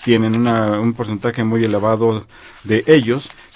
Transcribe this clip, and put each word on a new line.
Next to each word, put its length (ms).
tienen. 320
Una, 420
un 160
porcentaje 480
muy 220
elevado 600
de 240
ellos 420